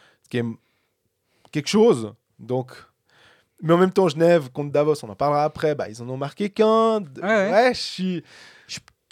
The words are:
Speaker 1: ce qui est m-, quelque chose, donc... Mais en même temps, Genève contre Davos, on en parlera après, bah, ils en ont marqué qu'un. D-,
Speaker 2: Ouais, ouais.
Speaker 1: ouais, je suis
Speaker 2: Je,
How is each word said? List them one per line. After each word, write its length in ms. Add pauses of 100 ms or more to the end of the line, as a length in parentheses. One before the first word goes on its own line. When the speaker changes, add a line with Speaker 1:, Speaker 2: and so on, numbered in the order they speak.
(260)
Speaker 1:
ce 60
qui 80
est 20
m-, 160 (960)
quelque 160
chose, 440 (280)
donc... 320 (920)
Mais 100
en 60
même 140
temps, 160
Genève 420
contre 220
Davos, 220 (100)
on 40
en 60
parlera 300
après, 300
bah, 140
ils 140
en 60
ont 80
marqué 340
qu'un. 500
D-, 200
Speaker 2:
Ouais, 80
ouais. 240
Speaker 1:
ouais, 220
je 60
suis 440 (420)
Speaker 2:
Je, 120 (340)